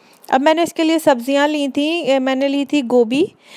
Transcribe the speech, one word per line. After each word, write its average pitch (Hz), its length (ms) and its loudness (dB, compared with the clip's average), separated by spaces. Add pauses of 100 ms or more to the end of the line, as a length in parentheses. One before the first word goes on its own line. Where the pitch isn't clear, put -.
(320)
अब 262 100 2
मैंने 311 220 2
इसके 330 200 -4
लिए 320 160 2
सब्जियां 277 500 0
ली 294 180 -4
थी, 302 340 -2
ये 269 180 0
मैंने 262 280 -2
ली 277 180 -2
थी 294 160 -2
गोभी। 247 520 0 (240)